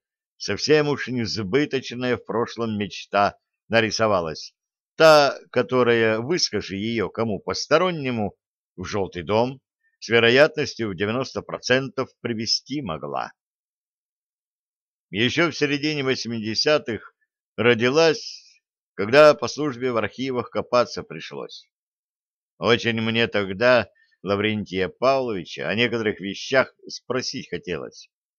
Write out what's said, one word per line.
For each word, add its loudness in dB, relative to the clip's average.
совсем 0
уж -4
несбыточная -2
в -18
прошлом -4
мечта -2
нарисовалась. 0
Та, 6
которая, 2
выскажи -4
её -2
кому -4
постороннему, -2
в -10
Жёлтый -6
дом 0
с -14
вероятностью 4
в -6
девяносто -4
процентов -4
привести -4
могла. -8
Ещё 0
в -8
середине -2
восьмидесятых -2
родилась, 0
когда 8
по -4
службе -4
в -2
архивах -4
копаться -2
пришлось. -14
Очень 2
мне 0
тогда 2
Лаврентия -2
Павловича -2
о -2
некоторых 0
вещах -2
спросить -8
хотелось. -10